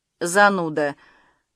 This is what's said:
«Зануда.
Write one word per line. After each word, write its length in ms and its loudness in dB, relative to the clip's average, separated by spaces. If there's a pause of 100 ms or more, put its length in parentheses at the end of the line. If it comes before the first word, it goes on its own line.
(200)
«Зануда. 760 0 (600)